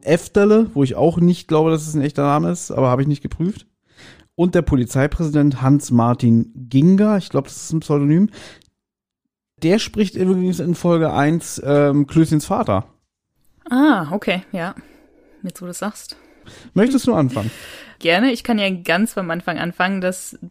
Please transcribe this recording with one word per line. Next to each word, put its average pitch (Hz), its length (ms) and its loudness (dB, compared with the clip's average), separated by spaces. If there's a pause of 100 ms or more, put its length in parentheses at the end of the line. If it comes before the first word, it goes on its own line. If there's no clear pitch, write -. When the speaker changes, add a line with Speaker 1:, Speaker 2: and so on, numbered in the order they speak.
Speaker 1:
Efterle, 208 720 2
wo 143 100 2
ich 131 100 -2
auch 165 240 0
nicht 175 300 2
glaube, 156 220 2
dass 156 160 -2
es 156 80 -8
ein 151 80 0
echter 147 200 -2
Name 151 280 0
ist, - 200 -8
aber 131 200 0
habe 127 120 0
ich 139 60 0
nicht 143 140 -2
geprüft. - 440 -6 (680)
Und 180 200 0
der 175 80 4
Polizeipräsident 143 1000 0
Hans-Martin 120 880 2 (160)
Ginger, 190 480 4
ich 185 140 -6
glaub, 139 140 -2
das - 120 -18
ist - 160 -10
ein 160 80 -2
Pseudonym. 151 480 2 (1300)
Der 180 160 2
spricht 208 380 -4
übrigens 185 440 0
in 170 140 -2
Folge 165 400 0
eins, 151 500 -2
ähm, 143 420 2
Klößchens 156 380 2
Vater. 190 400 -2 (840)
Speaker 2:
Ah, 247 420 2
okay, 185 300 -4 (100)
ja. 185 220 -8 (680)
Jetzt, 180 200 -12
wo 180 40 -14
du 180 60 -14
sagst. - 440 -10 (580)
Speaker 1:
Möchtest 247 320 2
du 240 80 2
anfangen? 123 360 -2 (480)
Speaker 2:
Gerne, 185 320 2
ich 233 140 -6
kann 226 140 -2
ja 202 120 0
ganz 180 460 -2
am 180 140 -6
Anfang 170 280 -6
anfangen. 185 440 -4
Das, - 360 -6 (120)